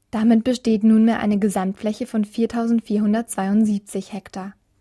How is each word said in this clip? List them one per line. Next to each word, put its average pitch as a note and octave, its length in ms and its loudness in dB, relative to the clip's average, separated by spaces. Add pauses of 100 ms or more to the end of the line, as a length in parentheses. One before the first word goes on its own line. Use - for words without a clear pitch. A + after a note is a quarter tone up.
Damit A3 340 2
besteht A3+ 400 0
nunmehr A3 360 4
eine G#3 180 0
Gesamtfläche G3+ 720 -4
von G#3+ 180 -2
viertausendvierhundertzweiundsiebzig G#3+ 1900 -2
Hektar. G3 420 -14 (280)